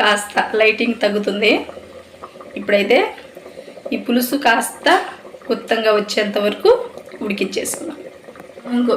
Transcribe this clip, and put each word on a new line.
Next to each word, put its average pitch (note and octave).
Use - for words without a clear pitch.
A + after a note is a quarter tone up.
కాస్త G#3
లైటింగ్ A3
తగ్గుతుంది. G#3
ఇప్పుడైతే G3+
ఈ -
పులుసు B3
కాస్త A#3+
గుత్తంగా A3
వచ్చేంత G#3
వరకు G#3
ఉడికిచ్చేసుకుందాం. -
ఇంకో, A#3+